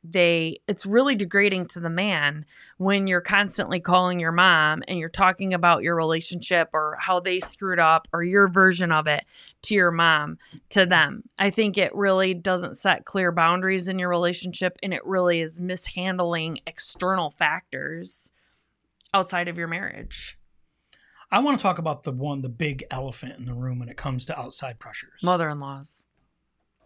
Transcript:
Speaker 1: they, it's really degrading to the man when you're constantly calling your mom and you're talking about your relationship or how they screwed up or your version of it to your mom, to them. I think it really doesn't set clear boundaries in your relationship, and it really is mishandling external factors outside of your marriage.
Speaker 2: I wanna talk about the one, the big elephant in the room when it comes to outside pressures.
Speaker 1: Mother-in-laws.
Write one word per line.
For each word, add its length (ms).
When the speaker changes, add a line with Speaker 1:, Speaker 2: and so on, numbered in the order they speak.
Speaker 1:
they, 640
it's 180
really 300
degrading 520
to 140
the 100
man 540
when 280
you're 140
constantly 580
calling 400
your 140
mom 560
and 100
you're 100
talking 460
about 300
your 100
relationship 800
or 260
how 220
they 180
screwed 400
up 340
or 120
your 240
version 420
of 160
it 180
to 140
your 160
mom, 460
to 140
them. 380
I 120
think 280
it 160
really 400
doesn't 440
set 260
clear 260
boundaries 560
in 140
your 80
relationship, 720
and 100
it 140
really 340
is 200
mishandling 1080
external 640
factors 1000
outside 320
of 100
your 120
marriage. 640
Speaker 2:
I 100
wanna 180
talk 200
about 260
the 80
one, 280
the 80
big 420
elephant 480
in 60
the 80
room 280
when 100
it 80
comes 280
to 140
outside 380
pressures. 440
Speaker 1:
Mother-in-laws. 840